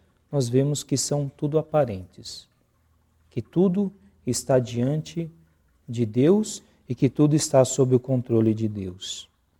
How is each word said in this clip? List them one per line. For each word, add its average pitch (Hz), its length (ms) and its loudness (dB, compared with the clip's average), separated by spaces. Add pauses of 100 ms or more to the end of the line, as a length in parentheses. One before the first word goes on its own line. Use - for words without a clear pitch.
(320)
nós 135 160 -2
vemos 139 340 0
que - 140 -4
são 143 400 -4
tudo 151 220 -2
aparentes, 113 920 -4 (800)
que 123 140 -8
tudo 190 500 0 (340)
está 131 320 0
diante 135 720 -4 (560)
de 120 200 -2
Deus 147 560 2 (260)
e 131 60 -6
que 131 160 0
tudo 147 260 2
está 135 260 4
sob 127 320 2
o 123 60 4
controle 113 540 2
de 110 140 -2
Deus. 95 600 -12 (300)